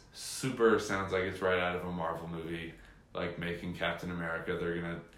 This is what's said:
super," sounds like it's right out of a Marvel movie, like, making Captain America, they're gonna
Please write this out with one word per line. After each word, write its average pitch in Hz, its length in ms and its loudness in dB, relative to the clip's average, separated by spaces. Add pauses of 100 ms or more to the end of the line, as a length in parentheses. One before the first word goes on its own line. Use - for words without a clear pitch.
(140)
super," 113 640 4
sounds 95 340 0
like 92 120 2
it's 92 180 -2
right 92 180 4
out 87 160 2
of 90 100 -4
a 90 60 -4
Marvel 85 360 -2
movie, 82 480 -6 (400)
like, 87 240 -4
making 87 340 -4
Captain 85 380 -2
America, 85 460 -2
they're 85 180 0
gonna 85 260 -4 (160)